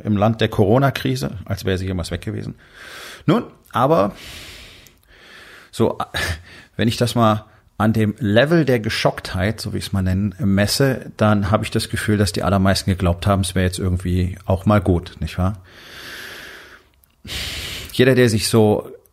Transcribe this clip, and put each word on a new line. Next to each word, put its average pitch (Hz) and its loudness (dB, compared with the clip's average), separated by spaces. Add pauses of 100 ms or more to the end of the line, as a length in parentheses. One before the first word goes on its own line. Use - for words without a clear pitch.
im 107 0
Land 110 2
der 110 2
Corona-Krise, 127 0 (140)
als - -6
wäre 95 0
sie 92 -6
jemals 92 -6
weg 85 -6
gewesen. 107 -8 (720)
Nun, - 4 (300)
aber 160 2 (1600)
so, - 0 (760)
wenn 107 0
ich 117 0
das 120 0
mal 107 2 (300)
an 107 2
dem 107 0
Level 139 4
der 127 2
Geschocktheit, 107 -2
so 101 -8
wie 101 -4
ich 92 -8
es - -8
mal 98 0
nennen, 95 0
messe, 104 0
dann 104 2
habe 107 2
ich - -8
das - -2
Gefühl, 107 -2
dass 101 2
die - -4
allermeisten 95 2
geglaubt 90 0
haben, 98 2
es - -2
wäre 92 2
jetzt 90 -4
irgendwie 90 -2
auch - -2
mal 104 4
gut, 87 0
nicht - -6
wahr? 92 -2 (2250)
Jeder, 127 4
der 123 6
sich 107 0
so 107 2 (200)